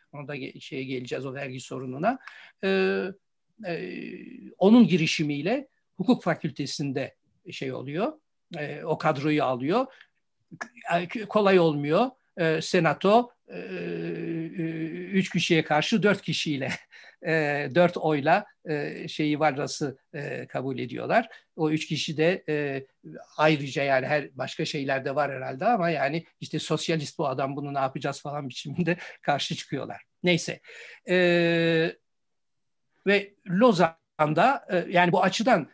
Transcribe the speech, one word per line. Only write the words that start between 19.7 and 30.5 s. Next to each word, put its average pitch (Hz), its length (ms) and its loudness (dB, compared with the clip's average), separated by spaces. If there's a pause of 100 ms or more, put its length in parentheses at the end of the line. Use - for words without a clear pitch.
e, 135 320 -10
kabul 131 320 -6
ediyorlar. 127 500 -2 (280)
O 156 140 0
üç 156 160 -2
kişi 151 300 -6
de, 175 320 0
e, 143 380 -4 (500)
ayrıca 147 460 2
yani 135 240 2
her 135 320 -4
başka 135 260 -6
şeyler 135 400 -4
de 139 100 -4
var 143 180 0
herhalde 131 320 -6
ama 190 260 2
yani 147 340 -2 (160)
işte - 180 -6
sosyalist 156 600 -2
bu 151 100 0
adam 135 280 -2
bunu 143 180 -6
ne 139 40 -4
yapacağız 135 440 -4
falan 143 260 -8
biçiminde 160 480 -4 (120)
<laughs> - 140 -20
karşı 147 340 -2
çıkıyorlar. 117 460 -10 (200)
Neyse. 175 380 0 (480)